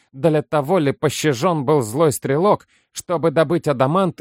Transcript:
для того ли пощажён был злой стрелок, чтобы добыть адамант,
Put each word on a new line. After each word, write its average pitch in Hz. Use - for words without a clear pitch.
для 151
того 156
ли 139
пощажён 151
был 143
злой 131
стрелок, 151
чтобы 165
добыть 151
адамант, 147